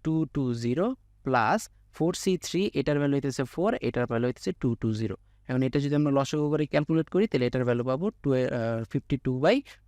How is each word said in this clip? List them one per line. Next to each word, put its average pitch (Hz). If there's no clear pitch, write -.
টু 160
টু 131
জিরো 127
প্লাস 131
ফোর 165
সি 185
থ্রি, 196
এটার 147
ভ্যালু 143
হইতেছে 139
ফোর, 196
এটার 120
ভ্যালু 120
হইতেছে 127
টু 123
টু 110
জিরো। 107
এখন 131
এটা 131
যদি 143
আমরা 147
লসাগু 147
করে 151
ক্যালকুলেট 151
করি, 202
তাহলে 123
এটার 127
ভ্যালু 120
পাবো 139
টু-, 143
আহ, 120
fifty-two 127
by 208